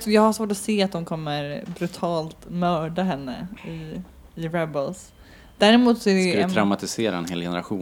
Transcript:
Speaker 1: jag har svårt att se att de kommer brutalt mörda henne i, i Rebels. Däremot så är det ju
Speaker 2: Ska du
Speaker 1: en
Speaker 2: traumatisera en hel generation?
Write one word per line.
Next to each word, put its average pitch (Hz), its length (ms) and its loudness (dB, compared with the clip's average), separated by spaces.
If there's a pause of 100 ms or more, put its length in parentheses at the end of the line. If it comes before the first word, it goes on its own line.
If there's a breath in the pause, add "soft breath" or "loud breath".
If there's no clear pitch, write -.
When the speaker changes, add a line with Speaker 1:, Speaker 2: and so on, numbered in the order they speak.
Speaker 1:
jag 214 160 4
har 220 100 4
svårt 214 180 -4
att 208 60 -2
se 202 260 0
att 190 100 -2
de 170 120 -6
kommer 147 600 -6 (140)
brutalt 170 720 -6
mörda 170 520 -2
henne 139 460 -4 (180)
i, 160 340 -10 (420)
i 165 60 -4
Rebels. 156 640 -4 (460 soft breath)
Däremot 233 440 6
så 208 80 4
är 190 40 6
det 185 60 4
ju 185 100 4
Speaker 2:
Ska - 80 2
du - 60 4
Speaker 1:
en 185 80 0
Speaker 2:
traumatisera 101 640 2
en 87 80 -2
hel 85 160 -4
generation? 87 420 -4